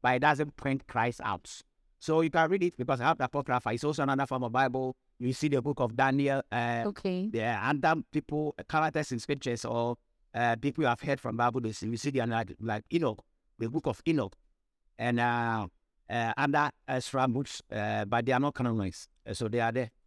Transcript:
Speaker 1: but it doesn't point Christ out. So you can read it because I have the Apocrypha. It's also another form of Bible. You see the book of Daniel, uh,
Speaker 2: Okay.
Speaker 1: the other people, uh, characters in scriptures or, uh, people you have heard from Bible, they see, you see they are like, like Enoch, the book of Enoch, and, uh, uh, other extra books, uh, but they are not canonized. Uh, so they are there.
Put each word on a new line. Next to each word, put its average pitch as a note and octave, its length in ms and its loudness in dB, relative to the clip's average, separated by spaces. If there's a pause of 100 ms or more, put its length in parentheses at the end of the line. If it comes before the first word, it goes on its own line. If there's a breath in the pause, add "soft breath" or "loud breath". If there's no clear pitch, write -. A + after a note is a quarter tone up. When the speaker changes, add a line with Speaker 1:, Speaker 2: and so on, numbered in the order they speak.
Speaker 1:
but B2+ 140 4
it B2 40 2
doesn't D3 380 2
point C3+ 300 -4
Christ A#2 360 -2
out. G2+ 260 -6 (500)
So D#3+ 220 2
you D#3+ 100 2
can E3 180 4
read G3 140 2
it F3 140 0
because B2 220 0
I A#2+ 60 -2
have D#3 140 2
the C3 60 0
Apocrypha. B2+ 460 -2
It's A#2+ 120 -2
also D3 180 0
another C3+ 240 0
form B2+ 180 -2
of A2+ 80 -4
Bible. C3 440 0 (240)
You B2 140 0
see D3+ 160 -2
the C3+ 120 2
book C#3 180 -2
of A#2 160 0
Daniel, C3+ 460 2 (100)
uh, A#2 360 0
Speaker 2:
Okay. F#3 420 -4
Speaker 1:
the A2+ 140 -2
other C3 580 2 (100)
people, D3+ 460 -2
uh, - 100 -10
characters D3+ 440 0
in A#2+ 80 -2
scriptures B2+ 460 -4
or, A#2 320 0 (360)
uh, A#2 220 2
people C#3+ 280 -2
you C3 40 4
have A#2+ 120 2
heard C3+ 220 -2
from A2+ 160 -4
Bible, A#2+ 240 2
they A2 120 -2
see, G#2+ 140 -8
you A#2 100 -2
see C#3+ 120 -6
they C3+ 120 0
are A#2 40 0
like, A2+ 340 -2
like G#2+ 320 -4
Enoch, C#3+ 320 0 (360)
the A2+ 100 -2
book - 160 -4
of A#2+ 220 -2
Enoch, C#3 280 0 (640)
and, A#2+ 220 2
uh, A#2 480 2 (420)
uh, A2+ 260 0
other D3 360 2 (160)
extra C3 400 0
books, B2+ 340 -2 (100)
uh, G#2+ 320 0
but A#2 220 0
they B2+ 80 4
are B2+ 60 4
not C#3+ 160 2
canonized. A2+ 520 -2 (180)
Uh, A2+ 80 -8
so A#2 140 -2
they A#2 140 0
are A2+ 100 2
there. A#2+ 180 -2 (180)